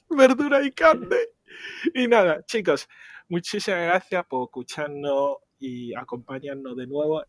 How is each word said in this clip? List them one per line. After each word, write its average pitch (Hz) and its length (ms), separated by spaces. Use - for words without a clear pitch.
Verdura 277 520
y 277 80
carne. 339 460
Y 254 120
nada, 196 400
chicos, 175 420
muchísimas 180 520
gracias 180 460
por 127 180
escucharnos 143 920
y 123 360
acompañarnos 135 840
de 127 100
nuevo 151 420